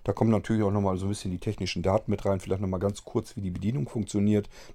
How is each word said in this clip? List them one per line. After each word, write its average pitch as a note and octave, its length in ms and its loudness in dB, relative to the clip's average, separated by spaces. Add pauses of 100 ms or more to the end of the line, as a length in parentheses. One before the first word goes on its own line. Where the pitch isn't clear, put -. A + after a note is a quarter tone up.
Da G2+ 80 0
kommen A2+ 200 4
natürlich G#2+ 320 2
auch G2 80 4
nochmal G2 260 2
so F#2 80 -4
ein G2 40 -2
bisschen G2 220 -4
die F2+ 80 -4
technischen F#2+ 440 -4
Daten F#2+ 280 2
mit G2 140 0
rein, G2 160 2
vielleicht G2 200 -2
nochmal F#2 180 -2
ganz G2 260 -2
kurz, - 320 -4
wie G#2+ 40 -6
die F#2 100 -4
Bedienung A2+ 360 -2
funktioniert, G#2 600 2 (260)